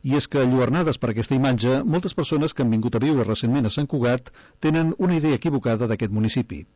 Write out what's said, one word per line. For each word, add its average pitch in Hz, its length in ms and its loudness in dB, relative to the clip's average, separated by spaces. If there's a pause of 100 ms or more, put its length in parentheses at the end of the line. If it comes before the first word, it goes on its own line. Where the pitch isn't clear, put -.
I 139 160 0
és - 80 -6
que, 139 160 0
lluernades 131 560 0
per 117 140 -2
aquesta 113 260 0
imatge, 127 400 2 (160)
moltes 180 260 -4
persones 151 300 0
que 135 140 -2
han 113 100 2
vingut 113 240 0
a 120 80 0
viure 127 240 2
recentment 117 400 0
a - 60 -8
Sant 147 100 -2
Cugat 123 460 -2 (260)
tenen 160 380 2
una 180 240 2
idea 147 180 2
equivocada 120 480 0
d'aquest 107 320 -2
municipi. 110 460 -2 (100)